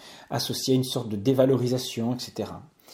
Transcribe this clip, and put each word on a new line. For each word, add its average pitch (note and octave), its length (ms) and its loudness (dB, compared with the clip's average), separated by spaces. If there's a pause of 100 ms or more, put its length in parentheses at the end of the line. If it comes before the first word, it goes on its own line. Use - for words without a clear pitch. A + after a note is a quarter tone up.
(320)
associé B2+ 420 -2
à C3 40 6
une B2+ 60 4
sorte B2 260 -6
de G#2+ 60 -4
dévalorisation, B2 1000 2
et B2 40 -6
cetera. - 440 -8 (300)